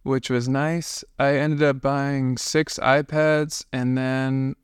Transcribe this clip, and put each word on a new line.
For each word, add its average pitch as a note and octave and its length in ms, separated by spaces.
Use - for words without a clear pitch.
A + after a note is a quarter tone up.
which C3+ 260
was B2 180
nice. D#3 560
I C#3 160
ended D3 280
up C3+ 200
buying C#3 560
six - 400
iPads, D3+ 960
and B2+ 260
then, C3 640